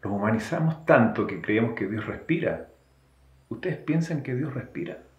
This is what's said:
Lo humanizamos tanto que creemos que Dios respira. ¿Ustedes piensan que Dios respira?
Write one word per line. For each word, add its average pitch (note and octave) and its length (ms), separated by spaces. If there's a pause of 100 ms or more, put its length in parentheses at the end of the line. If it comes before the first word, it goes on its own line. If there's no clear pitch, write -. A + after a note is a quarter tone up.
Lo - 120
humanizamos A2+ 720
tanto A#2 420
que E2+ 140
creemos A2+ 320
que G2 140
Dios G#2+ 180
respira. A2 640 (800)
¿Ustedes D#3+ 280
piensan D#3+ 460
que C3 100
Dios C3 200
respira? - 460 (200)